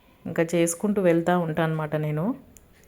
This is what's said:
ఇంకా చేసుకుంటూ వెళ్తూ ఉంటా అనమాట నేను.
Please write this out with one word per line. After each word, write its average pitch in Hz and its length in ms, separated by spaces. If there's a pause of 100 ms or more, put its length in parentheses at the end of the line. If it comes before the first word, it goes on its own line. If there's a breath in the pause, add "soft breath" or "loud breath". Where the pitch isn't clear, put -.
(260 soft breath)
ఇంకా 165 240
చేసుకుంటూ 180 520
వెళ్తూ 170 380
ఉంటా 165 240
అనమాట 156 320
నేను. 151 300 (640 soft breath)